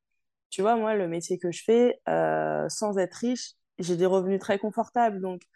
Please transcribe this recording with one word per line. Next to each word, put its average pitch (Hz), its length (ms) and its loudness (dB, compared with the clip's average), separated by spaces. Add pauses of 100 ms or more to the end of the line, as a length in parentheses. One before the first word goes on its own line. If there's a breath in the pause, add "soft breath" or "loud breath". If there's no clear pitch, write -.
(500)
tu - 120 -4
vois, 226 140 4
moi, 220 180 0
le 190 140 0
métier 170 300 -4
que 175 120 -4
je 170 140 -10
fais, 240 440 4
euh, 156 600 0
sans 202 300 -2
être 185 160 -2
riche, 240 400 -4 (240)
j'ai 175 180 -2
des 180 100 2
revenus 190 340 2
très 202 180 -2
confortables. 214 600 -2
Donc, 185 220 -8 (140)